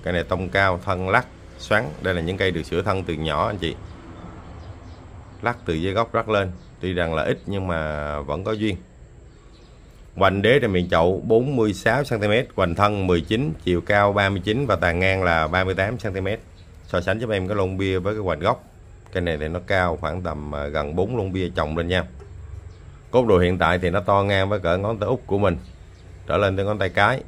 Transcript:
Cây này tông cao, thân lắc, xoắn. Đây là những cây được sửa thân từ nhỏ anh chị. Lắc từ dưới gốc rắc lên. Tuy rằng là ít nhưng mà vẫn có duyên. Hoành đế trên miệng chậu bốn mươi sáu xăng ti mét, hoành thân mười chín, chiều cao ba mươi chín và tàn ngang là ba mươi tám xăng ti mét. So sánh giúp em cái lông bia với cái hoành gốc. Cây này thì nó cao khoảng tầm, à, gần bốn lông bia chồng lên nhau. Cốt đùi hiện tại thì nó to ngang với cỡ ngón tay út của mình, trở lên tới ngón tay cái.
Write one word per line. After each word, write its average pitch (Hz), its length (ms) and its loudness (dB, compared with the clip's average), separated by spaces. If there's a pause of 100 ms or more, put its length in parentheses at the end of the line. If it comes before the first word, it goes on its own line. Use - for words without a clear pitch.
Cây 87 100 -2
này 85 100 0
tông 90 260 -4
cao, 95 360 2
thân 92 240 -2
lắc, 120 180 2 (300)
xoắn. 110 280 0 (160)
Đây 92 120 0
là 87 80 0
những 90 160 -2
cây 95 140 2
được 85 120 -4
sửa 85 180 -2
thân 95 220 -2
từ 87 100 -4
nhỏ 78 340 0
anh 107 100 -4
chị. 85 180 -4 (1700)
Lắc 113 240 -2
từ 85 80 0
dưới 90 200 0
gốc 113 200 0
rắc 113 160 -2
lên. 98 220 2 (280)
Tuy 92 140 -4
rằng 82 200 0
là 78 100 0
ít - 220 -2
nhưng 95 220 -4
mà 76 520 -4
vẫn 73 240 -6
có 110 80 -4
duyên. 104 260 -2 (1400)
Hoành 95 260 4
đế 123 180 6
trên 110 140 2
miệng 90 160 2
chậu 90 360 4
bốn 123 300 4
mươi 107 180 2
sáu 117 300 2
xăng 110 180 -2
ti 104 60 0
mét, 110 280 2
hoành 87 200 2
thân 101 320 2
mười 87 140 4
chín, 131 320 -2 (100)
chiều 87 180 2
cao 101 320 4
ba 101 160 2
mươi 98 160 -2
chín 117 200 0
và 104 100 2
tàn 85 240 0
ngang 95 240 2
là 82 240 4
ba 90 160 2
mươi 92 120 0
tám 104 240 -2
xăng 101 140 -6
ti 95 80 -4
mét. 98 180 -4 (480)
So 90 140 0
sánh 98 180 -2
giúp 117 100 -4
em 95 180 0
cái 104 100 -2
lông 95 200 0
bia 95 220 0
với 98 140 -2
cái 107 100 -4
hoành 80 160 -2
gốc. 104 240 0 (500)
Cây 90 100 0
này 82 140 0
thì 76 100 -4
nó 87 200 -4
cao 90 340 2
khoảng 80 200 -4
tầm, 73 340 -6
à, 73 120 -6
gần 73 280 -4
bốn 104 220 0
lông 95 160 -4
bia 90 220 -2
chồng 78 220 -2
lên 85 100 -2
nhau. 90 160 0 (1080)
Cốt 120 140 4
đùi 90 200 6
hiện 90 120 2
tại 87 220 4
thì 98 100 0
nó 95 100 0
to 101 240 4
ngang 98 260 2
với 104 100 0
cỡ 90 180 2
ngón 104 200 -2
tay 98 120 -2
út 127 160 0
của 98 120 0
mình, 95 200 2 (680)
trở 80 100 0
lên 98 180 2
tới 98 100 -2
ngón 104 140 -2
tay 98 100 0
cái. 107 380 2